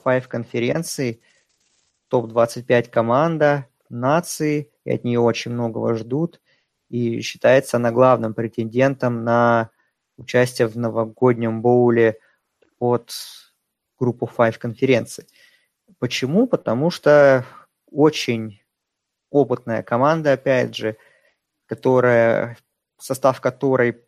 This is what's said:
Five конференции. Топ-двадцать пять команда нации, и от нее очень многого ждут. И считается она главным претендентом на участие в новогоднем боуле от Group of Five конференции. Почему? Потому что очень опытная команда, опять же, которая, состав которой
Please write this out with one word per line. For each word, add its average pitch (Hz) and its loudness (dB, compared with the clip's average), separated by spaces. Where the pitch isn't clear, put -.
Five 127 0
конференции. 120 -6
Топ-двадцать 117 -2
пять 120 2
команда 143 0
нации, 147 -4
и - -8
от - -4
нее 120 0
очень 117 -2
многого 113 -4
ждут. 127 -6
И 117 -4
считается 123 0
она 120 0
главным 117 2
претендентом 120 -2
на 117 2
участие 123 0
в 107 -10
новогоднем 113 -2
боуле 120 4
от 120 -4
Group 123 -4
of 120 -6
Five 113 0
конференции. 120 -2
Почему? 143 -2
Потому 135 -2
что 143 4
очень 120 -2
опытная 123 0
команда, 147 0
опять 123 -2
же, 110 -6
которая, 120 2
состав 131 -2
которой 127 0